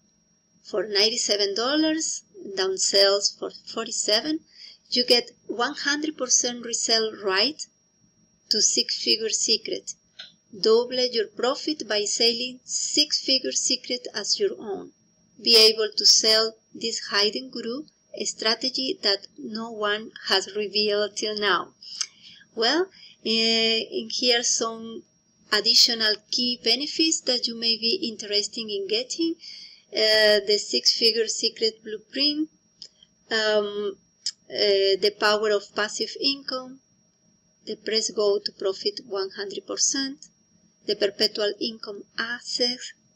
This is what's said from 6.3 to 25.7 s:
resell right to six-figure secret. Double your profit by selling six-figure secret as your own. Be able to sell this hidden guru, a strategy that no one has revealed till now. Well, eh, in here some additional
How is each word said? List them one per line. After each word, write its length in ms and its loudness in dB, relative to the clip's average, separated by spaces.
resell 460 0
right 380 0
to 120 0
six-figure 680 0
secret. 640 -2
Double 520 4
your 240 0
profit 520 -2
by 180 0
selling 580 0
six-figure 880 0
secret 640 -4
as 240 -2
your 200 0
own. 320 -10
Be 140 6
able 400 6
to 80 2
sell 480 4
this 380 -6
hidden 380 0
guru, 340 -8
a 100 -6
strategy 760 -4
that 240 -2
no 340 -10
one 400 -4
has 280 -2
revealed 600 0
till 180 -4
now. 380 0
Well, 340 2
eh, 540 2
in 200 -6
here 320 2
some 600 -2
additional 640 4